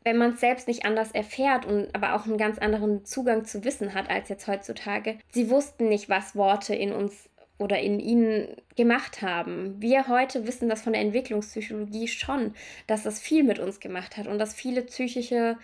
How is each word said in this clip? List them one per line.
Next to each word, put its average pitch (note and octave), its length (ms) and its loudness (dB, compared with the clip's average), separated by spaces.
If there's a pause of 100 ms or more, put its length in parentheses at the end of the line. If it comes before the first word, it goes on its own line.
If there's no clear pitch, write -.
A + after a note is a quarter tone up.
wenn A#3 140 4
man's A#3+ 220 4
selbst B3+ 280 2
nicht A#3+ 160 -4
anders A3 280 0
erfährt B3 520 0
und G#3 300 -2
aber G3+ 200 0
auch G#3 120 -2
einen A3 120 0
ganz G#3+ 200 0
anderen G#3 460 0
Zugang A#3 400 0
zu G3+ 200 -8
Wissen G#3 300 -4
hat F#3+ 160 -2
als G3 180 -2
jetzt G3 180 -10
heutzutage, G#3 720 -4 (140)
sie A#3+ 160 0
wussten C4 400 2
nicht, G#3 200 2
was G3+ 280 0
Worte G3+ 380 2
in G3+ 180 -2
uns G3+ 360 -4 (300)
oder G3+ 220 0
in G3+ 180 0
ihnen A3 580 2 (200)
gemacht A#3+ 460 2
haben. F3+ 580 -4
Wir B3+ 280 4
heute B3 380 2
wissen A#3+ 220 -2
das A3 140 -2
von A3+ 100 0
der G#3+ 100 0
Entwicklungspsychologie G#3+ 1080 -4
schon, A#3 460 -2 (320)
dass G#3+ 160 0
das G#3+ 180 -6
viel D#4 220 4
mit A#3+ 160 4
uns G3 220 -6
gemacht F#3+ 360 -10
hat G#3 120 -8
und G#3 100 -2
dass G#3+ 160 -2
viele B3 280 -2
psychische A#3+ 800 0